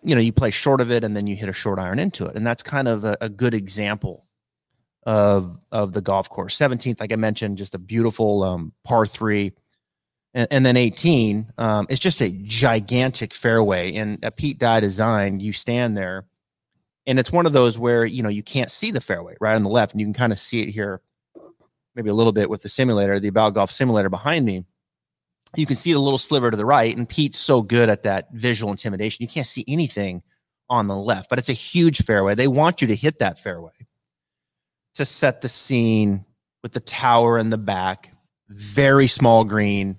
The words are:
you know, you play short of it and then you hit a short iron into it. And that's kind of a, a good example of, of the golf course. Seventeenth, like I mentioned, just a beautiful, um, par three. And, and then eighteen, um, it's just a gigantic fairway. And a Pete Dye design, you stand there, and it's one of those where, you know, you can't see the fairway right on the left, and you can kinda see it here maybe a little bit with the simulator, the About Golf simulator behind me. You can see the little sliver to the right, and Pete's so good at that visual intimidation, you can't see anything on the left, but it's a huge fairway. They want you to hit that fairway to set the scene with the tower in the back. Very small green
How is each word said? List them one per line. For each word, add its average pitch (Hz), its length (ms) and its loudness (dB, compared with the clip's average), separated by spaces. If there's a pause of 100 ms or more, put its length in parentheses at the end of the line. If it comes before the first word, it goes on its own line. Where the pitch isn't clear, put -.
you 160 100 2
know, 120 60 6
you 113 120 2
play 110 200 2
short 135 280 2
of 120 120 0
it 117 100 2
and 104 140 -4
then 101 100 -4
you 101 80 -4
hit 101 140 -8
a 92 40 -6
short 95 280 -4
iron 92 180 -4
into 170 280 -4
it. - 100 -10
And 110 100 -4
that's 120 160 -2
kind 135 240 -4
of 110 160 0
a, 107 180 -2
a 113 80 -6
good 113 260 -2
example 101 720 -6 (800)
of, 101 560 2 (140)
of 104 220 -4
the 104 60 -2
golf 98 280 -2
course. 95 260 -8
Seventeenth, 123 460 -2
like 107 120 -8
I 113 40 0
mentioned, 107 400 -4
just 98 180 -12
a 92 40 -12
beautiful, 104 640 0
um, 85 280 -4 (120)
par 117 200 4
three. 104 500 -2 (800)
And, 120 200 0
and 135 120 4
then 123 120 6
eighteen, 113 840 2
um, 107 320 0
it's 135 80 -2
just 175 240 -2
a 98 80 0
gigantic 113 1040 -2
fairway. 98 640 0
And 107 280 -6
a 110 60 -6
Pete - 300 -6
Dye 117 180 4
design, 101 640 0
you 104 120 -6
stand 117 440 -4
there, 92 320 -8 (760)
and 131 140 2
it's 127 140 0
one 170 140 4
of 151 60 2
those 120 280 4
where, 117 260 2
you 123 160 -6
know, 107 60 -2
you 104 160 -6
can't - 260 -4
see 214 220 -6
the 113 80 -4
fairway - 400 -8
right 110 160 2
on 107 80 2
the 98 60 -2
left, 110 220 2
and 107 80 -4
you 104 60 -2
can 104 80 -4
kinda 110 220 0
see - 240 -6
it 107 100 -6
here 101 300 -8 (960)
maybe 107 140 -4
a 101 40 0
little 113 180 4
bit 104 160 0
with 104 140 -8
the 113 60 -12
simulator, 101 500 2
the 101 80 -2
About 104 280 2
Golf 98 180 0
simulator 110 360 2
behind 123 380 -2
me. 92 180 -4 (920)
You 160 80 0
can 135 120 -2
see 165 180 0
the 143 40 2
little 139 200 2
sliver 123 320 0
to 107 80 -2
the 107 80 -2
right, 123 280 4
and 120 140 -6
Pete's - 300 -2
so 127 240 2
good 117 260 4
at 104 140 0
that 98 320 -2
visual 113 360 -2
intimidation, 101 520 -6
you 120 80 -8
can't 143 160 -6
see - 200 -8
anything 104 560 -4 (460)
on 113 200 0
the 98 80 -4
left, 101 340 -4
but 127 80 -2
it's 120 100 -4
a 127 60 -2
huge 165 500 0
fairway. 101 300 2
They 127 140 2
want 151 340 2
you 120 60 2
to 107 60 0
hit 147 260 -2
that 98 180 -2
fairway 85 340 -12 (1200)
to 143 100 -4
set - 340 0
the 127 80 -6
scene 110 800 0 (360)
with 123 100 -12
the 123 80 -6
tower 117 580 4
in 113 100 0
the 110 80 0
back. 95 560 -6 (380)
Very 135 560 4
small 113 380 6
green 101 540 -2